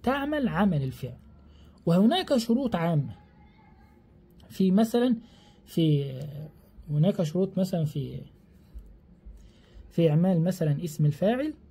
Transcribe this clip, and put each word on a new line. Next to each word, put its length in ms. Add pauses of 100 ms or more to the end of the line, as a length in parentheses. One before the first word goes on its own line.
تعمل 460
عمل 340
الفعل. 340 (720)
وهناك 500
شروط 400
عامة 380 (1300)
في 220
مثلا 460 (480)
في، 480 (800)
هناك 320
شروط 360
مثلا 260
في، 360 (1700)
في 200
إعمال 300
مثلا 440
اسم 220
الفاعل 480 (160)